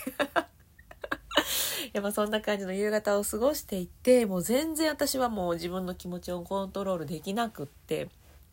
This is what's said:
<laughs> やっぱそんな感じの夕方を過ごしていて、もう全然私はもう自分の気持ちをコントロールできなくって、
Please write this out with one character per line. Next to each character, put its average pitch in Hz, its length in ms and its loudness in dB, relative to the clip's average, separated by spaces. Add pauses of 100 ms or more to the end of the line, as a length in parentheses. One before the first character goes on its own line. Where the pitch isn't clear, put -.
(840)
<laughs> - 1080 -2
や 208 80 0
っ 202 40 -4
ぱ 202 80 0
そ 208 140 2
ん 214 40 -4
な 214 100 0
感 208 180 0
じ 196 60 -4
の 185 80 -4
夕 202 180 0
方 208 280 2
を 202 60 0
過 214 140 -4
ご 262 160 4
し - 80 -6
て - 160 -6
い 180 80 -4
て、 247 380 6
も 190 120 0
う 175 60 0
全 285 320 2
然 311 140 2
私 285 300 0
は 247 100 2
も 190 220 0
う 170 40 2
自 170 140 -4
分 185 160 -4
の 180 100 -4
気 180 140 -10
持 175 120 -6
ち 175 120 -8
を 175 100 -4
コ 196 220 -2
ン 190 80 -8
ト 196 120 -4
ロ 190 100 0
ー 175 40 -2
ル 160 80 -6
で 156 140 -6
き 196 140 -4
な 233 160 0
く 156 140 -8
っ - 20 -8
て、 156 420 -6 (440)